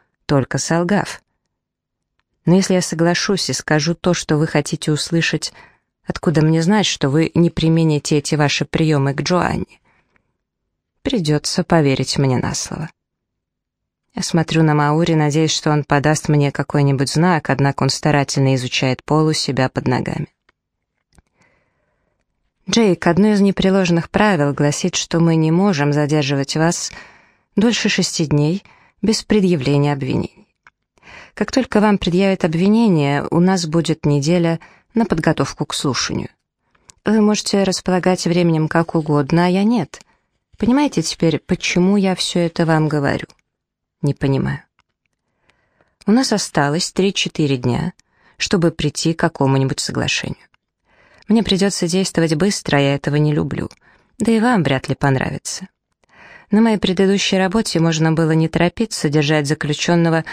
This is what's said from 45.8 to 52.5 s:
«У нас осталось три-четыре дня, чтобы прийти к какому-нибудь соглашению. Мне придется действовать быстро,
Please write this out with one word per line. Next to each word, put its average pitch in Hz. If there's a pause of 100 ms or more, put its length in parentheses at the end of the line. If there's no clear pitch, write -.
«У 202
нас 247
осталось 160
три-четыре 165
дня, 127 (440)
чтобы 170
прийти 160
к -
какому-нибудь 135
соглашению. - (920)
Мне 226
придется 190
действовать 165
быстро, 165